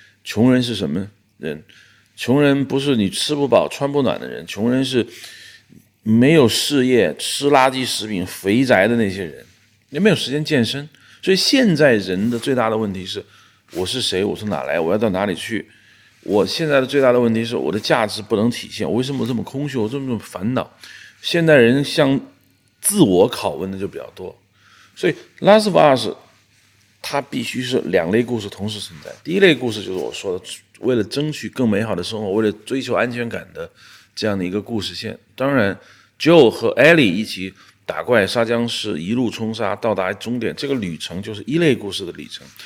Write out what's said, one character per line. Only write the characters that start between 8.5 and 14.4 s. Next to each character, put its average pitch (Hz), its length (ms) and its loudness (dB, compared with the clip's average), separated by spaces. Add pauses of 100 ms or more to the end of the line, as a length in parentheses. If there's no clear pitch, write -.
宅 104 220 6
的 120 100 2
那 107 120 2
些 95 140 -6
人， 67 220 -14 (460)
也 147 80 -6
没 208 100 4
有 160 60 4
时 - 160 -4
间 151 120 -2
健 139 220 2
身。 143 240 -6 (320)
所 190 120 2
以 185 40 2
现 226 380 4
在 139 180 6
人 98 360 0
的 120 80 -2
最 135 160 -2
大 117 160 0
的 113 60 0
问 110 180 -2
题 92 120 -10
是： - 180 -10 (500)
我 90 120 -4
是 123 160 -6
谁？ 95 220 -2
我 95 120 -2
从 107 140 -8